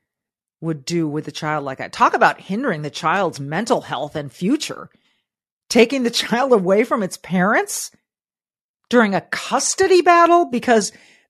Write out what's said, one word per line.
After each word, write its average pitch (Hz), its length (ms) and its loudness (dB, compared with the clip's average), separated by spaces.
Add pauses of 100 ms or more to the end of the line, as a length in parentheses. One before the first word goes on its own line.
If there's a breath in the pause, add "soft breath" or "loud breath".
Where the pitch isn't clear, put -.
(600)
would 156 220 -6
do 165 240 -2
with 147 200 -8
a 147 40 -10
child 151 320 -6
like 135 140 -8
that. - 160 -12
Talk 311 220 2
about 175 260 2
hindering 202 400 -6
the 151 80 -8
child's 165 500 -4
mental 156 420 -4
health 143 340 -8
and 143 180 -10
future. - 560 -4 (800)
Taking 247 320 4
the 233 80 -2
child 247 440 -2
away 196 320 2
from 254 180 -2
its - 140 -8
parents 208 760 -2 (1000)
during 226 240 4
a 175 80 0
custody 349 800 0
battle 339 440 6
because 233 460 0 (380 soft breath)